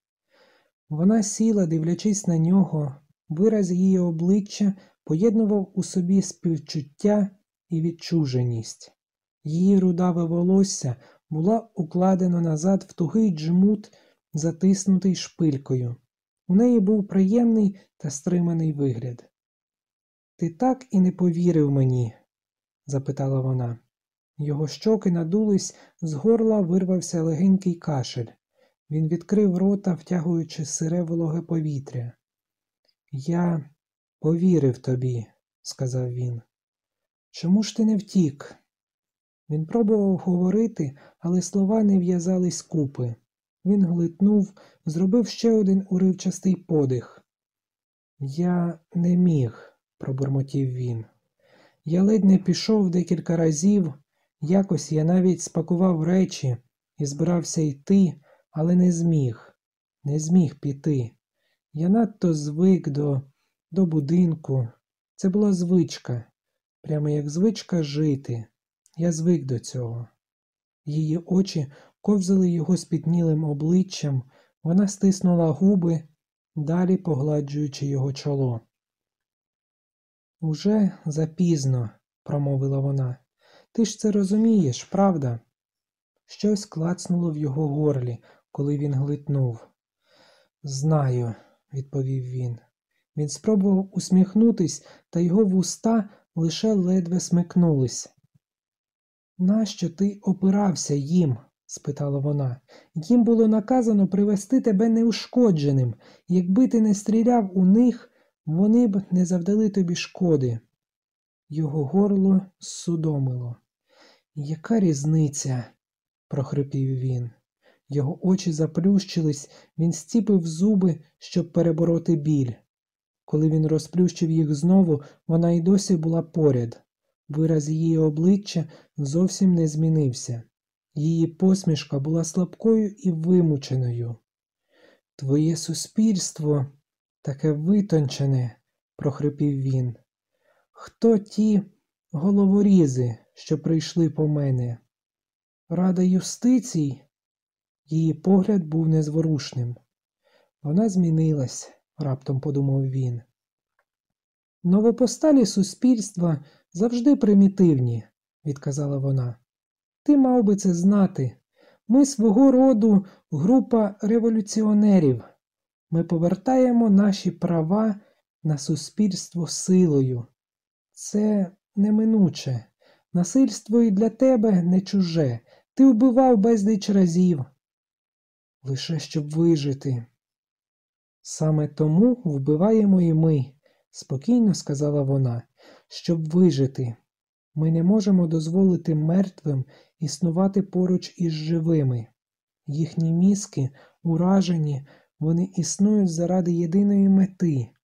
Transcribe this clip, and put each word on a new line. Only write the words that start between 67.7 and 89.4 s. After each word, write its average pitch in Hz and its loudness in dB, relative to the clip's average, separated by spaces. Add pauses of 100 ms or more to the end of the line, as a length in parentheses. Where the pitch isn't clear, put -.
жити. 139 -4 (520)
Я 170 0
звик 160 0
до 127 -4
цього». 120 -10 (800)
Її 156 -4
очі 180 -2 (300)
ковзали 190 0
його 170 0
спітнілим 165 -2
обличчям, 151 -2 (400)
вона 185 2
стиснула 180 0
губи, 170 2 (520)
далі 175 0
погладжуючи 147 -4
його 139 -2
чоло. 135 -4 (1800)
«Уже 185 0 (140)
запізно», 147 -2 (340)
промовила 139 -4
вона. 135 -4 (540)
«Ти 226 0
ж - -6
це 214 -2
розумієш, 202 0
правда?» 160 0 (880)
Щось 202 -4
клацнуло 170 -4
в 151 -6
його 151 -4
горлі, 139 -2 (340)
коли 143 -4
він 143 -4
глитнув. 139 -4 (960)